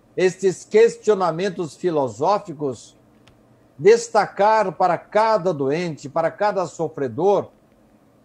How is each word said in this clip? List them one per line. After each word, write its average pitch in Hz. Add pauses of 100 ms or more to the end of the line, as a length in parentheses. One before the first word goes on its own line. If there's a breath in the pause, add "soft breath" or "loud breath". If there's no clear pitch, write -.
(160)
estes 180
questionamentos 190
filosóficos, 151 (840)
destacar 208
para 180
cada 208
doente, 147
para 165
cada 196
sofredor, 151 (760)